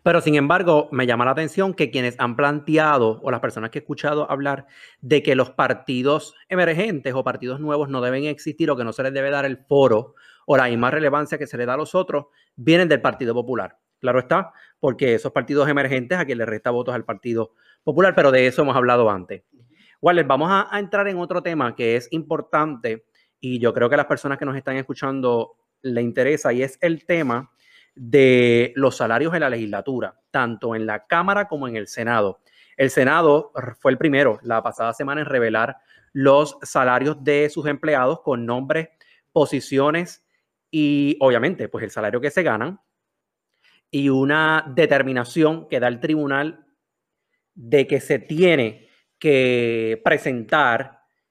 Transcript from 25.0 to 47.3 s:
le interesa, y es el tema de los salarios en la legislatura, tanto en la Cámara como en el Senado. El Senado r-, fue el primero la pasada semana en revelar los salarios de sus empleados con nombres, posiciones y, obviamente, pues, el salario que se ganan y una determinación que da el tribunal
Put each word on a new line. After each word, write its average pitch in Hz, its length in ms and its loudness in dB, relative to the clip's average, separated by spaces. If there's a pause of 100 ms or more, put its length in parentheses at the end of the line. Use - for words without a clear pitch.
le 120 200 -4
interesa, 127 520 0
y 127 100 0
es 131 180 -8
el 165 240 -2
tema 139 460 -2 (440)
de 123 800 4
los 135 220 0
salarios 127 360 0
en 170 60 -2
la 143 100 0
legislatura, 110 680 -6 (100)
tanto 117 460 -4
en 110 100 -4
la 107 200 -6
Cámara 196 420 0
como 139 200 -8
en 113 100 -8
el 101 100 -8
Senado. 113 520 -2 (360)
El 135 140 2
Senado 151 640 4
r-, 123 200 -10
fue - 160 2
el 131 60 0
primero 139 440 2
la 113 200 -2
pasada 117 320 -4
semana 143 280 -6
en 143 60 -6
revelar 120 500 0 (340)
los 139 500 4
salarios 131 600 0
de 147 260 2
sus 151 180 -8
empleados 147 540 0
con 120 240 -4
nombres, 139 440 -4 (420)
posiciones 147 920 0 (440)
y, 147 520 0
obviamente, 127 480 0
pues, 110 160 -8
el 98 60 -10
salario 110 280 -4
que 143 120 -4
se 185 120 0
ganan 135 380 -2 (1080)
y 139 200 0
una 156 560 2 (100)
determinación 147 920 0
que 139 100 -2
da 123 80 0
el 120 140 -4
tribunal 151 640 -4 (880)